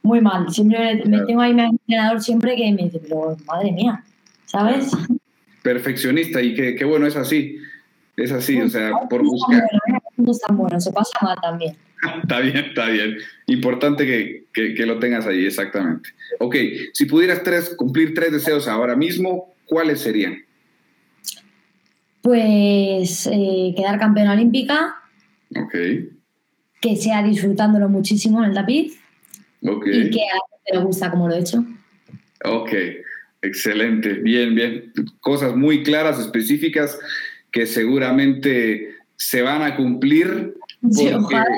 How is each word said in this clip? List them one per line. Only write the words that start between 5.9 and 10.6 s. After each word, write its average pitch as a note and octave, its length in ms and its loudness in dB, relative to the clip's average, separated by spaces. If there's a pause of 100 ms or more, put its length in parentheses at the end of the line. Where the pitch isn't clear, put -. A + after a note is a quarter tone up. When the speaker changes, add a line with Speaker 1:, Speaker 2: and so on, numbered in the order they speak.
Speaker 2:
y A#2+ 120 0
que, B2 200 -2
que C3+ 100 -4
bueno, D3 220 2
es D3 100 -2
así. C3+ 400 -2 (580)
Es A#2+ 160 -4
así, B2+ 300 0
o A2 80 2
sea, A2 220 -2
Speaker 1:
No, - 180 -2
Speaker 2:
por B2 160 2
Speaker 1:
no D4 100 4
es - 60 -4
tan B3+ 100 0
Speaker 2:
buscar. B3 180 6 (200)
Speaker 1:
bueno, - 100 0
¿eh? - 200 -10
No A#3+ 120 4
es A#3 120 0
tan G#3 160 2
bueno, F3+ 220 0